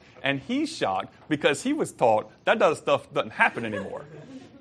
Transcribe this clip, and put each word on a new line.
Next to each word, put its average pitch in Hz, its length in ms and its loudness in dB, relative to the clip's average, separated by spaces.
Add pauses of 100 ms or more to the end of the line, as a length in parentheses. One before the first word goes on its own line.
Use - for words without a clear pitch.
(220)
And 139 180 0
he's 269 340 -4
shocked 98 380 -2 (160)
because 151 340 0
he 262 100 -2
was 254 180 -2
taught 110 400 2 (140)
that 208 140 4
does, 175 200 4
stuff - 340 0
doesn't 147 200 -2
happen 196 320 0
anymore. 101 460 -8
<laughs> - 40 -20 (460)